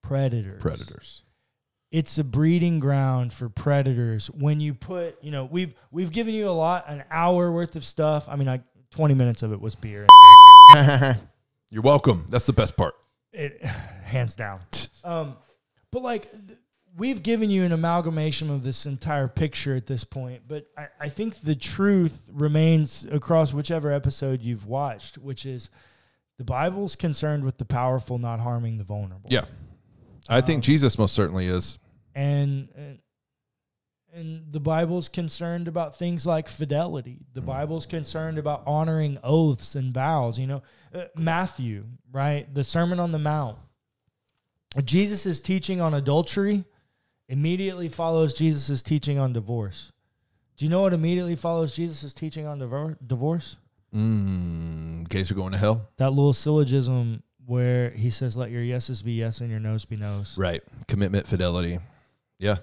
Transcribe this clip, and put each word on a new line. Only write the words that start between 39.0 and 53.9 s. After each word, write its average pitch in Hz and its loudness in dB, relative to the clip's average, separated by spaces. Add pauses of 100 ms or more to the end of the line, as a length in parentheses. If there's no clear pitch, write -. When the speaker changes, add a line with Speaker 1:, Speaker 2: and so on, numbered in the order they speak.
Speaker 1:
oaths 147 0
and 131 -6
vows. 131 -2
You 131 -6
know, 139 -8 (320)
uh, 175 -12 (100)
Matthew, 160 -6 (260)
right? 143 -6
The 143 -4
Sermon 175 -4
on 170 -4
the 156 -4
Mount. 151 -6 (1300)
Jesus' 180 -2
teaching 185 -4
on 160 -2
adultery 175 -2 (640)
immediately 175 -4
follows 165 -2
Jesus' 143 -2
teaching 143 -4
on 131 -2
divorce. 110 -10 (680)
Do 143 -6
you 156 -2
know 180 0
what 190 0
immediately 170 -2
follows 165 -4
Jesus' 151 -10
teaching 156 -12
on 147 -12
divor-, 139 -8
divorce? 135 -6 (360)